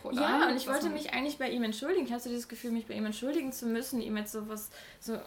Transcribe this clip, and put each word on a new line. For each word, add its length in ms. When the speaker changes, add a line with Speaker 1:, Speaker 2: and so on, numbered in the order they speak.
Speaker 1:
oder? 160
Speaker 2:
Ja, 280
und 80
ich 80
Speaker 1:
Dass 100
Speaker 2:
wollte 120
Speaker 1:
man 80
Speaker 2:
mich 180
eigentlich 240
bei 140
ihm 140
entschuldigen. 420
Ich 60
hatte 100
so 80
dieses 180
Gefühl, 220
mich 160
bei 80
ihm 100
entschuldigen 480
zu 140
müssen, 340
ihm 160
jetzt 160
sowas, 380
so, 260